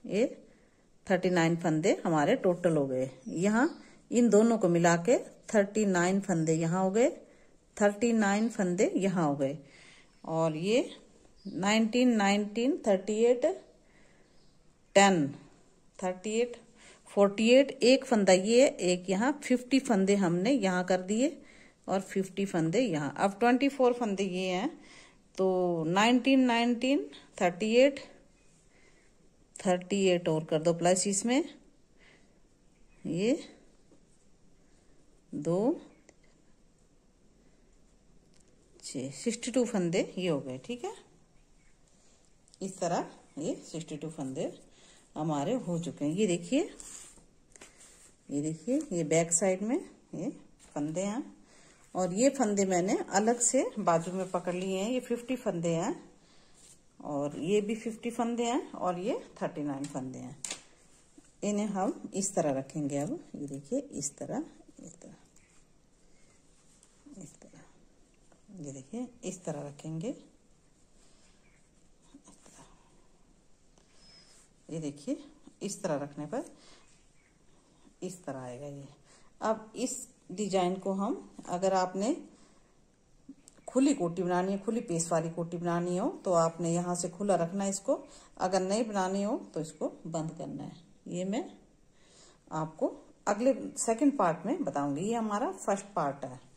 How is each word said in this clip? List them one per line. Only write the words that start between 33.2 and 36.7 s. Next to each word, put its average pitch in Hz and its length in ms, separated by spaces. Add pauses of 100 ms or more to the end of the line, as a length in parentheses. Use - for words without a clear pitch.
दो, 185 480 (3000)